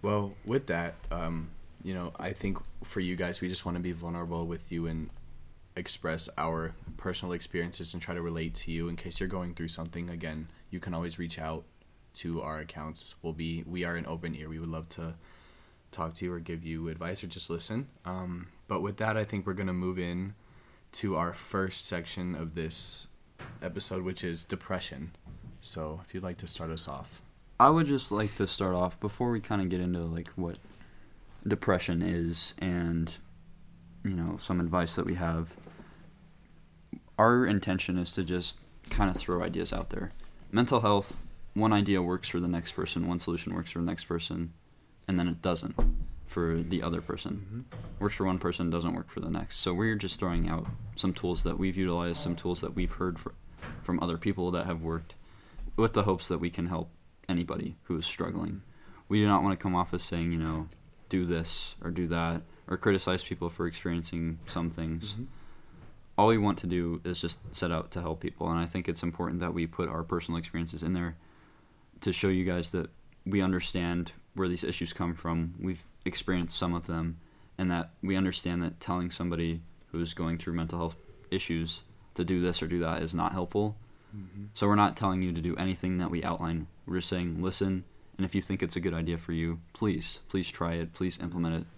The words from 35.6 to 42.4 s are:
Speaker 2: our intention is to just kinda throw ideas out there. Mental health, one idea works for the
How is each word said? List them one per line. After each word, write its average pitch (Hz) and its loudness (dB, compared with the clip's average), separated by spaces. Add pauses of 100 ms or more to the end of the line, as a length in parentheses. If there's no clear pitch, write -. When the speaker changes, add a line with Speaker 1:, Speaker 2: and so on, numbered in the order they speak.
Speaker 2:
our 120 10
intention 92 2
is 87 0
to 98 0
just 87 0 (300)
kinda 95 4
throw 90 0
ideas 87 -2
out 85 -2
there. - -4 (400)
Mental 120 6
health, 104 4 (280)
one 110 6
idea 101 6
works 90 0
for 90 0
the 87 2